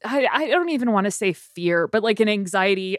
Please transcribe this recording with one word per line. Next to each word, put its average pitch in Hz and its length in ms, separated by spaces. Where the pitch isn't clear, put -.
I, 254 280
I 285 160
don't 349 220
even 247 240
wanna 202 180
say 190 220
fear, 170 540
but, 214 140
like, 214 180
an 220 100
anxiety 190 680